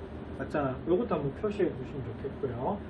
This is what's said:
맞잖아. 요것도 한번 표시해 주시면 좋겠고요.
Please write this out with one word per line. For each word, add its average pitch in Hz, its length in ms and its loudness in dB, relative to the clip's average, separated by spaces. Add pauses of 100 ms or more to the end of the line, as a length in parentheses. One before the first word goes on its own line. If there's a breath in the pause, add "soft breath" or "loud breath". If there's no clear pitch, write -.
(380)
맞잖아. 135 380 2 (100)
요것도 180 300 4
한번 139 260 0
표시해 196 260 4
주시면 127 360 -4
좋겠고요. 131 720 -2 (120)